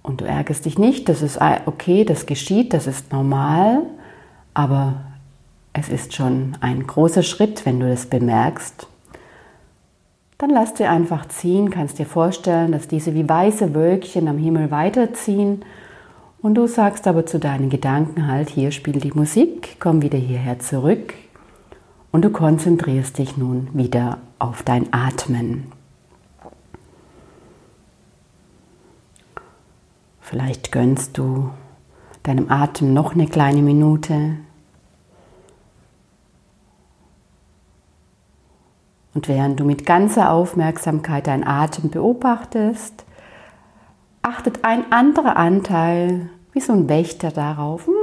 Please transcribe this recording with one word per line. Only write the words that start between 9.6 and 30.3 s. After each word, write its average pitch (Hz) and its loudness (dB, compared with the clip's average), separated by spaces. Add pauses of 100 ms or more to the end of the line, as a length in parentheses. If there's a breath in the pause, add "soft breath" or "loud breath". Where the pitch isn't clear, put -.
Dann 277 0
lass 226 2
dir - 0
einfach 170 0
ziehen, 190 0
kannst 165 -6
dir 147 -4
vorstellen, 170 0
dass 151 -4
diese 160 -4
wie 156 0
weiße 185 2
Wölkchen 170 0
am 147 -2
Himmel 156 0
weiterziehen 202 0 (840 loud breath)
und 214 4
du 233 4
sagst 208 0
aber 165 2
zu 165 -2
deinen 135 -2
Gedanken 147 0
halt, 143 -2
hier 139 0
spielt 143 -4
die 139 -4
Musik, 151 0
komm 160 4
wieder 143 0
hierher 123 -4
zurück 143 -2 (960 soft breath)
und 165 4
du 208 4
konzentrierst 156 0
dich 135 -6
nun 127 -4
wieder 123 -2 (180)
auf - -6
dein 123 -2
Atmen. 123 -4 (4000 soft breath)
Vielleicht - -6